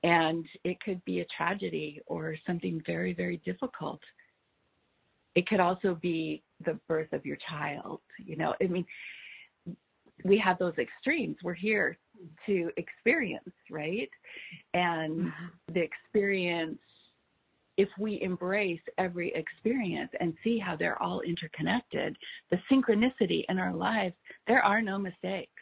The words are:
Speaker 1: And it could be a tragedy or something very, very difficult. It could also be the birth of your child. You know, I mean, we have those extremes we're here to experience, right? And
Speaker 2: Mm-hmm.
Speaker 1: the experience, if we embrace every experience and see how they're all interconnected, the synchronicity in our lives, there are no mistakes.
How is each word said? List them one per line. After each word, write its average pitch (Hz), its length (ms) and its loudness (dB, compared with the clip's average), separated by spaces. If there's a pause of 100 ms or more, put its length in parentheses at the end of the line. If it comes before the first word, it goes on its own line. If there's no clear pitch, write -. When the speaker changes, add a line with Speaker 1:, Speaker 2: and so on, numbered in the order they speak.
Speaker 1:
And 165 420 4 (180)
it 180 180 -4
could 185 240 -6
be 180 160 -2
a 170 40 -4 (120)
tragedy 160 720 -4
or 160 280 -4 (120)
something 170 380 -2
very, 175 280 -2
very 175 320 -4
difficult. 185 560 -6 (1300)
It 180 120 4
could 208 140 4
also 180 400 2
be 160 420 -2 (220)
the 165 140 -2 (100)
birth 156 240 -2
of 147 120 -4
your 143 120 -6 (120)
child. 151 520 -6 (240)
You 160 120 -8
know, 160 240 0
I 190 60 2
mean, 180 180 0 (1400)
we 202 140 8
have 185 200 4
those 180 200 0
extremes 175 640 -2
we're 175 120 -4
here 196 420 0 (500)
to 175 300 2
experience, 226 720 0 (220)
right? 165 380 -4 (640)
And 165 540 2
Speaker 2:
Mm-hmm. 160 180 -8 (280)
Speaker 1:
the 175 80 2
experience, 175 1000 0 (960)
if 196 120 6 (100)
we 214 220 -2
embrace 185 600 0 (160)
every 175 380 -2
experience 208 840 0
and 165 240 0
see 233 160 4
how 190 180 -2
they're 170 240 0
all 175 200 0
interconnected, 170 960 -2 (340)
the 180 60 4 (140)
synchronicity 214 800 6
in 190 100 2
our 185 160 0
lives, 185 400 0 (320)
there 240 160 6
are 208 180 6
no 196 180 -2
mistakes. 185 520 -4 (100)